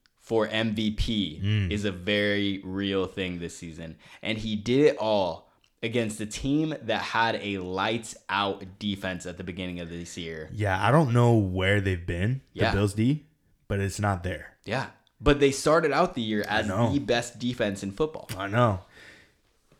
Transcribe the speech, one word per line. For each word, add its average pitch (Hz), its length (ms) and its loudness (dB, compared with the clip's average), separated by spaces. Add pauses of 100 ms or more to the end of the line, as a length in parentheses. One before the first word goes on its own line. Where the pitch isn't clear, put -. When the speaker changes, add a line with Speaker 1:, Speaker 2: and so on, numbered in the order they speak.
(200)
Speaker 1:
for 110 280 0
M 110 280 0
V 110 160 2
P 98 500 -2
Speaker 2:
Mm. 101 300 2
Speaker 1:
is 104 140 -2
a 98 60 0
very 101 760 0
real 98 400 -2
thing 90 340 -6
this 85 160 -8
season. 82 400 -14 (260)
And 110 180 -4
he 110 180 -2
did 120 240 2
it 151 160 6
all 101 520 0 (320)
against 113 380 -2
a 107 60 -4
team 147 560 -2
that 110 200 -2
had 113 400 0
a 98 180 -4
lights-out 98 1200 -4
defense 95 480 -4
at 87 100 -10
the 95 60 -10
beginning 90 360 -8
of 85 100 -8
this 85 280 -10
year. 80 340 -10
Speaker 2:
Yeah, 98 340 0
I 117 60 4
don't 139 220 4
know 120 220 6
where 95 440 2
they've 92 260 0
been, 98 360 -2 (140)
the - 60 -6
Speaker 1:
Yeah. 113 120 4
Speaker 2:
Bills 101 220 2
D, 127 320 2 (400)
but 101 120 -2
it's 98 200 -2
not 98 240 0
there. 87 420 -8
Speaker 1:
Yeah, 120 220 -4 (340)
but 147 180 4
they 139 120 6
started 156 400 2
out 175 240 2
the 123 80 -4
year 107 260 0
Speaker 2:
I 107 120 2
Speaker 1:
as 107 60 -4
Speaker 2:
know. 110 240 2
Speaker 1:
the 139 80 0
best 120 400 -2
defense 110 440 -2
in 98 80 -4
football. 156 360 -4 (100)
Speaker 2:
I 98 100 -4
know. 104 340 2 (1000)